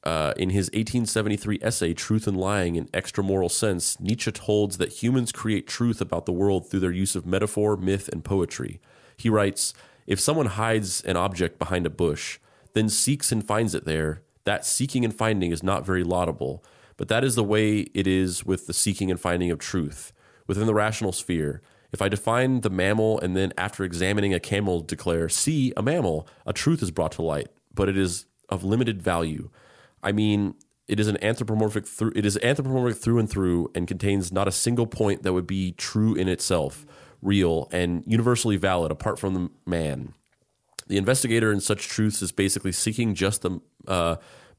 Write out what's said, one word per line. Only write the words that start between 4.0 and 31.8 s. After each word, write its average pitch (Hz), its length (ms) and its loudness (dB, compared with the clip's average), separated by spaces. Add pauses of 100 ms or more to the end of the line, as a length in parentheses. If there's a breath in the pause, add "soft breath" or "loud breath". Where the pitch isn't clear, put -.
Nietzsche 104 300 -2 (100)
holds 104 360 2
that - 260 -4
humans 120 280 2
create 107 360 -2
truth 120 340 -2
about 87 240 -4
the 92 80 -2
world 95 360 2
through 95 120 0
their 92 100 2
use 92 240 -2
of 87 100 -6
metaphor, 104 520 0
myth, 95 320 -2
and 80 160 -6
poetry. 87 560 -2 (340 soft breath)
He - 140 -2
writes, 104 440 2 (320 loud breath)
"If 98 140 0
someone 151 280 2
hides 107 560 0
an 95 120 0
object 90 420 0
behind 87 280 -2
a 80 40 -2
bush, 76 500 -2 (340 soft breath)
then 107 160 4
seeks - 420 0
and 110 160 -2
finds 107 260 2
it - 120 -6
there, 78 380 -2 (200)
that 98 220 -2
seeking 135 400 0
and 107 100 -4
finding 104 360 0
is 82 120 -2
not 92 220 0
very 92 180 0
laudable, 82 600 -2 (320 soft breath)
but 95 100 -4
that 113 160 2
is 127 120 2
the 113 80 4
way 107 380 4 (120)
it 92 140 2
is 92 380 2
with 92 220 0
the 82 60 -4
seeking 95 360 0
and 73 120 -2
finding 87 300 2
of 80 80 -2
truth." - 520 -6 (360 soft breath)
Within 101 200 0
the 113 60 4
rational 107 380 2
sphere, 78 500 -2 (300 soft breath)
if - 100 -6
I 98 80 2
define 120 520 2
the 107 80 0
mammal 104 500 2
and 90 160 -2
then 95 220 0
after 98 260 -4
examining 95 500 0
a 87 60 0
camel 98 420 0
declare, 82 480 -2
"See, 143 480 0
a - 40 -2
mammal," 107 460 0 (180 loud breath)
a - 80 -4
truth 156 280 0
is 90 100 -2
brought 78 220 -2
to - 80 -6
light, 76 260 -2 (260)
but 98 140 0
it 98 100 0
is 90 280 -2 (240)
of 95 140 -2
limited 110 380 0
value. 85 480 -2 (520 soft breath)
I 101 100 0
mean, 104 440 2 (320)
it 104 120 0
is 107 80 2
an 104 160 0
anthropomorphic 110 640 0